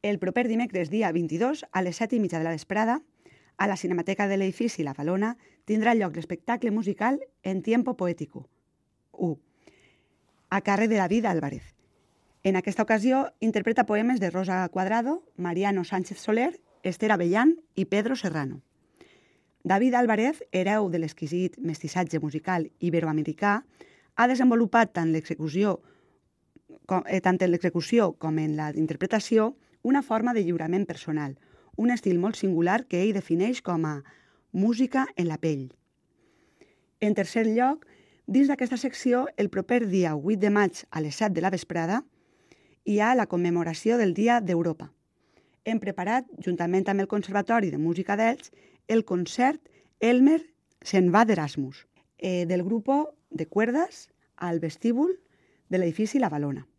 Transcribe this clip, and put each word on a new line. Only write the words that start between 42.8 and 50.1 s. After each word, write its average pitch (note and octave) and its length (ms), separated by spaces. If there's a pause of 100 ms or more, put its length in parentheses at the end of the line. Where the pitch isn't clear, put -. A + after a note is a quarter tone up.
hi G#3 160
ha A#3 80
la B3 160
commemoració E3+ 720
del G3 160
Dia A#3 240
d'Europa. E3+ 540 (720)
Hem A3+ 160
preparat, G3+ 560
juntament F3+ 480
amb G3 160
el G3 80
Conservatori G3+ 560
de C#3+ 100
Música E3+ 380
d'Elx, A3+ 400 (320)
el A3 160
concert B3 560 (400)
Elmer C4+ 460 (340)